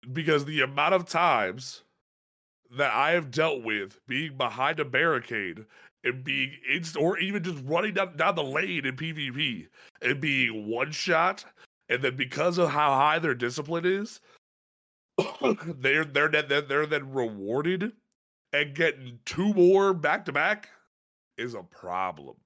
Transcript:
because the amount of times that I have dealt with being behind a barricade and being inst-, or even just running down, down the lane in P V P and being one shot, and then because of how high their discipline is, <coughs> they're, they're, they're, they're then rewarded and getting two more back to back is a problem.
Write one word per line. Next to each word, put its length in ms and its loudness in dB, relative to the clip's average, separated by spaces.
because 340 2
the 160 0
amount 340 2
of 120 0
times 760 0
that 160 2
I 200 2
have 180 0
dealt 340 0
with 440 -4
being 300 -6
behind 420 -2
a 60 0
barricade 800 -2
and 200 -4
being 280 -4
inst-, 300 -4
or 220 0
even 240 -2
just 220 -6
running 280 -2
down, 240 -2
down 160 2
the 100 -2
lane 420 -2
in 100 -2
P 160 -8
V 200 -6
P 360 -4
and 200 0
being 460 0
one 240 -2
shot, 540 0
and 120 0
then 140 0
because 420 0
of 120 4
how 260 4
high 240 4
their 160 0
discipline 500 -4
is, 360 -2
<coughs> 240 -2
they're, 280 2
they're, 240 2
they're, 320 2
they're 260 0
then 240 -4
rewarded 800 -2
and 200 0
getting 520 -2
two 280 0
more 400 6
back 320 0
to 60 -8
back 380 0
is 160 -6
a 100 -12
problem. 840 -6